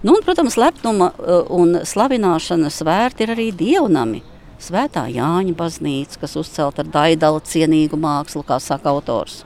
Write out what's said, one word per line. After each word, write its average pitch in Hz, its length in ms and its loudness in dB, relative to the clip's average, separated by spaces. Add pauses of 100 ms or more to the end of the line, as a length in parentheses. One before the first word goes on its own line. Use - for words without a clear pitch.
Nu, 311 120 6
un, 427 80 2
protams, 330 320 0
lepnuma, 226 560 2
eh, 175 380 2
un 175 340 2
slavināšanas 180 1000 0
vērti 214 420 0
ir 226 100 -4
arī 226 160 -2
dievnami. 170 720 0 (360)
Svētā 185 480 -4
Jāņa 165 480 -2
baznīca, 151 640 -6
kas - 160 -10
uzcelta 151 480 -4
ar 151 80 -6
Daidala 156 480 4
cienīgu 156 600 2
mākslu, 147 440 -4
kā 131 160 -2
saka 143 320 -4
autors. 123 540 -4